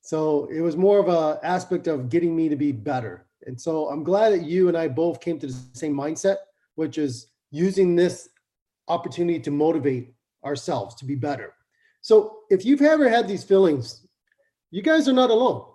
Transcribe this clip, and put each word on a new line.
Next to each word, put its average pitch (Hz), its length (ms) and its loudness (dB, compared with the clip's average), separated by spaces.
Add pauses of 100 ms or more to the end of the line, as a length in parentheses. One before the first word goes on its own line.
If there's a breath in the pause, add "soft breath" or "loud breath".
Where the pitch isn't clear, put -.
So 156 460 -2
it 160 140 -6
was 165 140 -2
more 196 220 4
of 180 120 2
a 156 360 0
aspect 180 400 -4
of 131 240 -4
getting 170 260 0
me 160 140 0
to 147 60 0
be 143 160 -2
better. 113 560 -8 (180)
And 123 160 -14
so 160 260 -4
I'm 147 160 -6
glad 202 300 4
that 175 100 0
you 180 240 2
and 170 80 2
I 165 120 0
both 156 340 -2
came 165 160 -6
to 139 100 -10
the 127 80 -10 (180)
same 151 200 -6
mindset, 156 440 -2 (360)
which 156 240 -6
is 139 300 -4 (240)
using 180 440 2
this 175 340 0 (580)
opportunity 170 540 -4
to 143 100 -6
motivate 143 640 -2 (280)
ourselves 135 520 -6
to 131 100 -18
be 139 100 -6
better. 131 380 -8 (480)
So 214 380 4 (100)
if 190 160 2
you've 269 160 4
ever 302 260 4
had 226 200 2
these 190 160 -6
feelings, 170 640 2 (640)
you 180 100 -8
guys 311 260 2
are 269 60 2
not 254 160 4
alone. 220 460 2